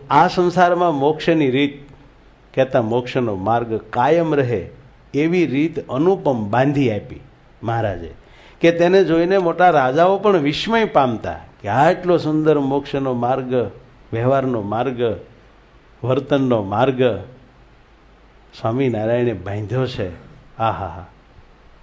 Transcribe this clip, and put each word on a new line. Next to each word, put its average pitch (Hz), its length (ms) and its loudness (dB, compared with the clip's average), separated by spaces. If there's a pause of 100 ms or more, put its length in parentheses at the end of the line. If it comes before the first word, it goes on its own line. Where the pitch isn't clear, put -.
(100)
આ 151 180 6
સંસારમાં 175 680 2
મોક્ષની 151 540 0
રીત, 143 260 0 (800)
કહેતા 127 300 0
મોક્ષનો 120 540 -2
માર્ગ 117 320 -2 (200)
કાયમ 156 440 0
રહે 120 280 -2 (520)
એવી 165 320 0
રીત 143 300 -2 (120)
અનુપમ 151 500 0 (100)
બાંધી 135 420 0
આપી - 320 -8 (400)
મહારાજે, 104 500 -4 (440)
કે 165 160 2
તેને 175 320 4
જોઈને 170 360 2
મોટા 175 320 2
રાજાઓ 151 460 2
પણ 196 220 2
વિસ્મય 202 480 0
પામતા 110 520 0 (160)
કે 104 140 -10
આટલો 175 480 2
સુંદર 156 440 0
મોક્ષનો 135 540 -2
માર્ગ, 127 360 -2 (560)
વ્યવહારનો 127 560 0
માર્ગ, 117 360 -4 (1000)
વર્તનનો 131 640 2
માર્ગ 123 340 0 (1500)
સ્વામિનારાયણે 117 840 -2
બાંધ્યો 104 480 -6
છે. 101 200 -6 (500)
આહાહા, 95 480 -4 (760)